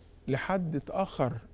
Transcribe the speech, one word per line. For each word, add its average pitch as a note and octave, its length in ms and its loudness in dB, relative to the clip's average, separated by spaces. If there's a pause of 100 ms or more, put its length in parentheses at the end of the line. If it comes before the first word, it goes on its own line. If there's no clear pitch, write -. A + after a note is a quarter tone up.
(280)
لحد D#3+ 480 2
اتأخر، D3 580 0 (200)